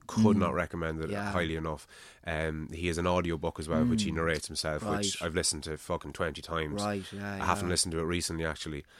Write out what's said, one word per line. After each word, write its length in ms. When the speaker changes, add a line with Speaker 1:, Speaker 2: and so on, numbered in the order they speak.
Speaker 1:
could 300
Speaker 2:
Mm. 20
Speaker 1:
not 140
recommend 500
it 60
Speaker 2:
Yeah. 240
Speaker 1:
highly 240
enough. 280
Um, 460
he 160
has 100
an 80
audiobook 540
as 80
well, 160
which 200
he 80
Speaker 2:
Mm. 40
Speaker 1:
narrates 320
himself, 360
which 360
Speaker 2:
Right. 80
Speaker 1:
I've 80
listened 280
to 140
fucking 360
twenty 280
times. 400
Speaker 2:
Right, 300
yeah, 300
Speaker 1:
I 40
haven't 200
Speaker 2:
yeah. 60
Speaker 1:
listened 200
to 80
it 40
recently, 420
actually. 400